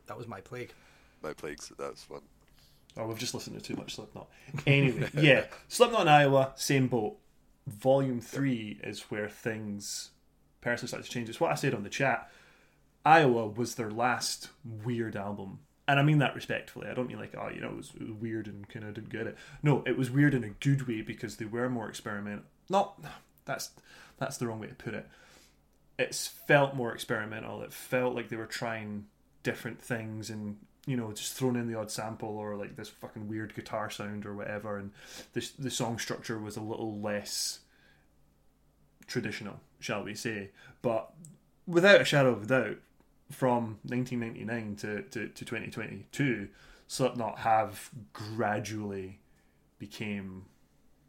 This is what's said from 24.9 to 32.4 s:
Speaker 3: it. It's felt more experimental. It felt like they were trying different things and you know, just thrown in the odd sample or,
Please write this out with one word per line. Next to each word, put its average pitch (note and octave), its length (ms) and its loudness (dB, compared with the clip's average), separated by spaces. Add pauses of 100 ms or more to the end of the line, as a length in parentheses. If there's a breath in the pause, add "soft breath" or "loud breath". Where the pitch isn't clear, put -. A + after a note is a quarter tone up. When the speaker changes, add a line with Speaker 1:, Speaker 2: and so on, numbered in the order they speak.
Speaker 3:
it. - 120 -8 (920 loud breath)
It's - 300 -2
felt C#3 460 4
more A#2+ 180 -2
experimental. A2 680 -6
It A#2 100 -12
felt B2+ 420 0
like A#2 140 -4
they A2+ 80 -6
were A2+ 100 -6
trying G#2+ 600 -6 (360)
different A#2+ 400 -4
things A2 480 -6
and G#2+ 280 -8 (280)
you C3+ 100 0
know, A2+ 160 -4
just - 220 -8
thrown B2+ 220 0
in A#2+ 100 -2
the A2+ 120 -4
odd G#2+ 120 -4
sample A2 480 -6
or, G#2 180 -6